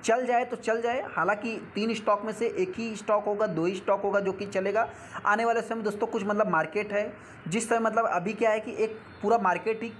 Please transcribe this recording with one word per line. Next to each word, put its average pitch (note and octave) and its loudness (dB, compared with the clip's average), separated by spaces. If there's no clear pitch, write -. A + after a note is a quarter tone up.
चल B3 4
जाए A#3+ 4
तो B3 -6
चल A3+ 0
जाए, A#3+ 0
हालांकि G#3 0
तीन A3 0
स्टॉक G#3+ 0
में A3 -4
से A#3 -2
एक F#3 0
ही A3+ -6
स्टॉक G#3 0
होगा, G#3 0
दो E3 0
ही G3 0
स्टॉक G3+ 0
होगा G3+ 2
जो F#3+ 0
कि G3 -6
चलेगा G3+ 0
आने G#3+ 4
वाले A#3 2
समय A3+ -4
दोस्तों। G#3 0
कुछ A3+ -2
मतलब G#3 2
मार्केट E3+ 0
है G#3 0
जिस A3+ -2
समय A#3 4
मतलब A3+ 2
अभी F3+ 0
क्या A3 2
है G#3+ 2
कि - -8
एक A3 0
पूरा A3 4
मार्केट G3+ 0
ही A#3 -6